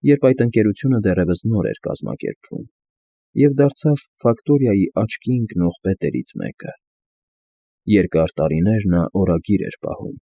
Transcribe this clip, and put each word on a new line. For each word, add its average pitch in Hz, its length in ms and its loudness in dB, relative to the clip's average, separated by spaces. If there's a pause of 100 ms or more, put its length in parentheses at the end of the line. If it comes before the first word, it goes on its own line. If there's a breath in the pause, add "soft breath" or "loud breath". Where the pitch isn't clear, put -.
երբ 143 200 4
այդ 127 180 4
ընկերությունը 117 580 0
դեռևս 90 420 0
նոր 107 260 0
էր - 120 -8
կազմակերպվում, - 840 -10 (720)
և 139 180 4
դարձավ 143 520 0 (100)
Ֆակտորիայի 117 760 2
աչքի 110 400 -4
ընկնող 95 460 -2
պետերից 76 540 -4
մեկը։ - 400 -10 (1120)
Երկար 82 480 2
տարիներ 87 520 0
նա 87 260 2
օրագիր 92 500 0
էր - 160 -10
պահում - 380 -10 (120)